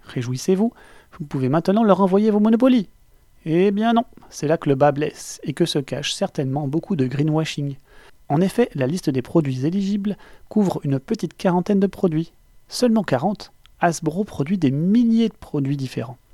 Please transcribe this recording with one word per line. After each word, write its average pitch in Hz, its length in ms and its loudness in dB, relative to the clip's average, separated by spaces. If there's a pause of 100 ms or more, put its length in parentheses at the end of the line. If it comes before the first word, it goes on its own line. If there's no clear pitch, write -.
Réjouissez-vous, 160 680 -2 (460)
vous 160 80 -10
pouvez 131 240 -2
maintenant 185 340 2
leur 190 180 4
envoyer 196 280 4
vos 208 100 2
Monopoly. 226 480 4 (560)
Eh 175 280 2
bien 220 220 0
non, 233 120 2 (240)
c'est - 180 -6
là 156 100 2
que - 120 -2
le 139 60 4
bas 147 160 6
blesse - 520 -6
et 147 100 -6
que 170 120 0
se 160 140 -2
cache 143 340 -6
certainement 143 540 -4
beaucoup 165 280 -4
de 131 120 0
greenwashing. 147 680 -2 (520)
En 147 120 2
effet, 214 340 0
la 135 100 -2
liste 160 240 -2
des 131 140 -2
produits 135 420 0
éligibles 196 520 -2 (320)
couvre 202 340 0
une 135 160 -2
petite - 360 -6
quarantaine 180 440 0
de 196 80 2
produits. 165 440 -2 (360)
Seulement 220 360 0
quarante, 151 480 -2 (280)
Hasbro 165 440 0
produit 180 360 -4
des 143 120 2
milliers 226 580 2
de - 40 -12
produits 143 440 -4
différents. 123 420 -8 (140)